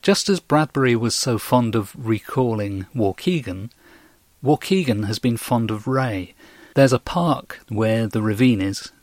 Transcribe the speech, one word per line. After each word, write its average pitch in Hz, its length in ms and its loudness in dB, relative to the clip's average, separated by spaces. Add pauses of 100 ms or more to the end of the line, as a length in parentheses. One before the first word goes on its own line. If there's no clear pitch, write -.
Just - 280 2
as 185 100 2
Bradbury 139 560 2
was 113 200 0
so 120 220 -2
fond 117 380 0
of 104 220 -2
recalling 110 960 -2
Waukegan, 110 760 -2 (720)
Waukegan 135 640 0
has 104 140 -4
been 120 180 0
fond 113 340 -2
of 107 160 -6
Ray. 127 480 -4 (400)
There's 135 180 6
a 120 60 2
park - 720 -2
where 110 380 0
the 110 140 -2
ravine 107 400 4
is, 98 300 -6 (120)